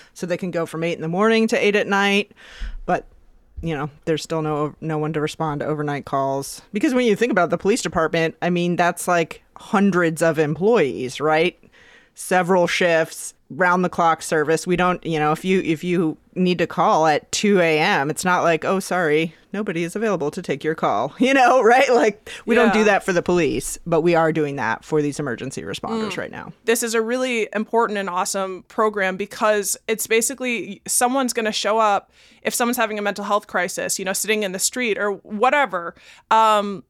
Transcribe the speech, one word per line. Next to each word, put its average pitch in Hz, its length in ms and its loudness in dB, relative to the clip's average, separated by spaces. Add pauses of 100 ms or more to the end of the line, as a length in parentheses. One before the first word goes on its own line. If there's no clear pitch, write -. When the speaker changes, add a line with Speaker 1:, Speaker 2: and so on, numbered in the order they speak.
(140)
Speaker 1:
so - 140 -10
they 170 100 -2
can 180 140 -6
go 165 140 -2
from 160 180 -6
eight 170 140 -2
in - 40 -10
the 160 60 -6
morning 220 400 2
to 220 180 2
eight 208 100 2
at 196 120 0
night. 202 460 0 (520)
But, 175 220 -2 (560)
you 165 120 -4
know, 143 140 -6 (160)
there's 156 160 -2
still 160 220 -4
no, 151 380 -4
no 156 180 -4
one 151 140 -4
to 151 80 -2
respond 151 400 -4
to - 60 -6
overnight 147 380 -4
calls. 139 560 -4 (120)
Because 254 200 0
when 247 120 4
you 208 100 4
think 240 160 0
about 175 180 2
the 175 80 -2
police 202 240 0
department, 160 600 0
I 175 100 -2
mean, 175 240 0
that's, 175 320 0
like, 175 340 0 (160)
hundreds 175 640 2
of 165 160 2
employees, 147 840 0
right? 156 360 2 (580)
Several 180 520 2
shifts, 165 640 0 (160)
round 180 360 2
the 175 40 0
clock 165 320 0
service. 156 460 0
We 180 80 0
don't, 180 300 0
you 156 140 -2
know, 151 120 2
if 160 140 -4
you, 185 160 2
if 156 240 -2
you 170 320 0 (180)
need 180 240 2
to 170 80 0
call 175 400 2
at 147 240 0
two 202 280 2
A 160 200 2
M, 160 300 0
it's 156 140 -6
not 180 200 2
like, 165 200 2
"Oh, 190 160 0
sorry, 165 540 0 (180)
nobody 190 320 -4
is 170 120 -6
available 196 360 -2
to 190 100 -8
take 143 220 -6
your 156 120 -2
call," 131 400 -2
<laughs> - 40 -8
you 254 140 4
know, 254 280 6
right? 254 300 6
Like, 233 380 2 (160)
we 226 100 2
don't 233 160 6
do 214 80 4
Speaker 2:
Yeah. 214 60 6
Speaker 1:
that 202 180 4
for 196 100 -2
the 170 100 2
police, 147 600 0
but 165 160 2
we 170 140 4
are 160 160 4
doing 151 260 -2
that 113 280 -4
for 151 160 0
these 147 180 -2
emergency 131 440 -6
responders 220 480 -6
Speaker 2:
Mm. - 60 -10
Speaker 1:
right - 140 -8
now. - 220 -14 (120)
Speaker 2:
This 233 180 0
is 226 100 -4
a 233 80 2
really 240 520 -2
important 220 440 0
and 196 120 -4
awesome 190 580 -4
program 202 500 -2
because 208 580 -2 (120)
it's 220 200 -2
basically 233 800 -2
someone's 247 460 0
gonna 220 180 -2
show 220 280 0
up 208 320 0 (320)
if 214 100 -4
someone's 240 240 -2
having 214 200 -2
a 208 40 -6
mental 202 240 -4
health 208 220 -2
crisis, 180 520 -4
you 190 60 -6
know, 190 80 -2
sitting 214 300 -2
in 185 100 -4
the 190 60 -6
street 247 380 -2
or 208 140 -2 (120)
whatever. 208 680 0 (380)
Um, 214 580 4